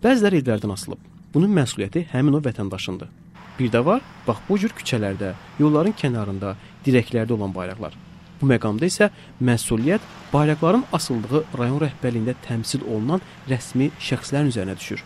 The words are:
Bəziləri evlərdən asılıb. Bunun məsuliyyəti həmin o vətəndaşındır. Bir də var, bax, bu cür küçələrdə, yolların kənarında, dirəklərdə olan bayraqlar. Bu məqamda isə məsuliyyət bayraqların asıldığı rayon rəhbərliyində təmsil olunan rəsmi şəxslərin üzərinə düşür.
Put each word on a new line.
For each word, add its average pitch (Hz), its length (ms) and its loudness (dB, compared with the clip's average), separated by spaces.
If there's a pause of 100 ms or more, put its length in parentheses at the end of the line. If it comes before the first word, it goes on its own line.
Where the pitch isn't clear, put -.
Bəziləri 208 400 4
evlərdən 110 300 -2
asılıb. - 260 -10 (340)
Bunun 190 240 4
məsuliyyəti 127 540 -2
həmin 143 260 2
o 156 80 0
vətəndaşındır. 98 640 -6 (480)
Bir 123 160 0
də 120 120 6
var, 220 180 2 (240)
bax, 113 180 -2
bu 196 160 2
cür 220 160 -2
küçələrdə, 101 540 -2 (260)
yolların 151 400 4
kənarında, 101 560 -2 (320)
dirəklərdə 120 480 2
olan 101 220 -2
bayraqlar. 92 400 -8 (420)
Bu - 80 0
məqamda 117 400 2
isə 202 240 4 (320)
məsuliyyət 123 640 2 (240)
bayraqların 151 640 2
asıldığı 120 500 -2 (140)
rayon 123 240 0
rəhbərliyində 123 540 -2 (100)
təmsil 123 400 -4
olunan 135 380 -2 (260)
rəsmi 127 480 0
şəxslərin 139 560 -2
üzərinə 95 240 -4
düşür. - 280 -8